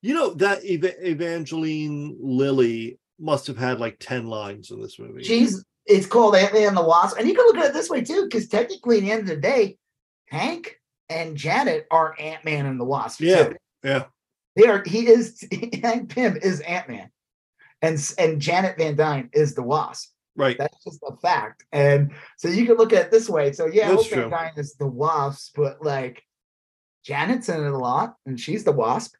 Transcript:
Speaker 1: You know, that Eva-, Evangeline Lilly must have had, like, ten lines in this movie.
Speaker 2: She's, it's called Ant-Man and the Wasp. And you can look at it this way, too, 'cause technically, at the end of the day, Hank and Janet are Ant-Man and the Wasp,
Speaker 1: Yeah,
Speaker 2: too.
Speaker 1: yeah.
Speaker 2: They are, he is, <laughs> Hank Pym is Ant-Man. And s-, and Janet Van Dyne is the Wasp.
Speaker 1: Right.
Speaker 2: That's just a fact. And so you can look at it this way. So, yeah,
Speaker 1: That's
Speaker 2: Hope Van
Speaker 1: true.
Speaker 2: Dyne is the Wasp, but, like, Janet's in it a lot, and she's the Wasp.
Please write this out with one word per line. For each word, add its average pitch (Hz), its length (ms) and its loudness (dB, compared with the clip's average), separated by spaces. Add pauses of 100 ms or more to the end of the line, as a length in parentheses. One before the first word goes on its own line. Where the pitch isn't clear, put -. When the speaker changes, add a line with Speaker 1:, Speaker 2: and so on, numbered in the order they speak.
Speaker 1:
You 233 120 -2
know, 285 200 0
that 190 320 0
Eva-, 180 440 -4
Evangeline 156 1080 -6
Lilly 127 800 0 (180)
must 151 300 -2
have 127 100 -10
had, 123 220 -4
like, 117 220 -6
ten 120 260 -8
lines 104 440 -12
in 104 100 -16
this - 180 -16
movie. 113 240 -18
Speaker 2:
She's, 226 400 2 (220)
it's 190 200 6
called 220 300 6
Ant-Man 202 320 4
and 196 100 2
the 175 60 2
Wasp. 170 340 4
And 233 120 0
you 392 40 2
can 480 120 6
look 440 140 8
at 302 80 2
it 277 60 0
this 311 160 -6
way, 262 140 -2
too, 349 260 -2
'cause 208 200 -4
technically, 240 480 0
at 196 60 2
the 202 80 -2
end 220 100 -2
of 196 60 -6
the 160 100 -6
day, 208 400 0 (500)
Hank 302 540 -8 (260)
and 160 300 -8
Janet 160 540 -2
are 160 280 2
Ant-Man 151 460 -6
and 131 140 -6
the 120 40 -6
Wasp, 123 380 -6
Speaker 1:
Yeah, 170 280 4
Speaker 2:
too. - 60 -12 (280)
Speaker 1:
yeah. 135 220 -2 (500)
Speaker 2:
They 208 120 8
are, 196 200 2
he 226 200 -2
is, - 400 4 (140)
<laughs> 240 220 -8
Hank 233 260 -2
Pym 254 320 0
is 180 200 -2
Ant-Man. 139 500 -10 (720)
And 160 120 2
s-, 143 200 -6
and 160 260 2
Janet 180 380 0
Van 156 160 0
Dyne 147 360 0
is 147 220 2
the - 80 -6
Wasp. - 480 -4 (260)
Speaker 1:
Right. 131 220 0
Speaker 2:
That's - 260 -6
just 156 240 -16
a 131 100 -14
fact. 147 540 -2
And 143 400 4 (260)
so - 100 -6
you 202 180 2
can 233 120 6
look 226 140 4
at 190 140 4
it - 60 -4
this 226 180 4
way. 143 240 0
So, 160 140 -4
yeah, 196 220 2
Speaker 1:
That's 202 120 4
Speaker 2:
Hope 220 100 0
Van 139 120 -2
Speaker 1:
true. 113 80 -6
Speaker 2:
Dyne 165 260 -6
is 143 200 -10
the 143 100 -4
Wasp, 139 680 -4
but, 143 280 -4
like, 135 400 -6 (800)
Janet's 185 460 -4
in 156 140 -2
it 143 80 -2
a 139 60 -4
lot, 131 380 -2 (100)
and 127 140 -8
she's 151 240 -8
the 147 80 2
Wasp. 123 480 -2